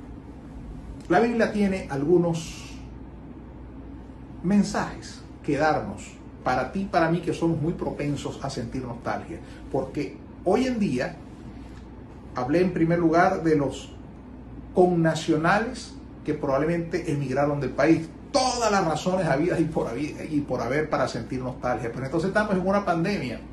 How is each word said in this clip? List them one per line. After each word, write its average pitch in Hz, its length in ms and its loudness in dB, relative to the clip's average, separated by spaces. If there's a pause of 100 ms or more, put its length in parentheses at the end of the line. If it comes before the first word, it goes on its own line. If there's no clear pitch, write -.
(1080)
La 180 120 6
Biblia 233 320 4
tiene 190 380 2
algunos 165 760 2 (1800)
mensajes - 800 0 (220)
que 143 160 0
darnos 135 540 0 (300)
para 127 300 0
ti 196 100 -2
y - 40 -2
para 165 240 4
mí 175 100 2
que - 140 -2
somos 165 260 2
muy 165 140 0
propensos 147 680 -4
a 135 60 -4
sentir 123 340 -4
nostalgia, 113 560 -6 (320)
porque - 460 -2 (280)
hoy 233 220 4
en 247 120 0
día, 160 380 0 (1160)
hablé 143 280 2
en 185 100 2
primer 165 260 4
lugar 165 440 6
de 156 140 4
los - 360 -2 (800)
connacionales 175 1200 4 (300)
que 151 80 0
probablemente 156 800 0
emigraron 139 480 2
del 127 100 -2
país. 156 380 4 (220)
Todas 247 400 4
las 196 140 4
razones 180 420 2
habidas 156 320 2
y 160 60 4
por - 240 0
habi-, 139 260 -4 (160)
y 147 100 2
por 127 200 -2
haber 139 280 0
para 135 200 2
sentir 127 320 -4
nostalgia. 123 520 -4
Pero 127 140 -6
entonces 165 220 0
estamos 208 260 2
en 180 100 2
una 196 200 2
pandemia 170 560 0 (120)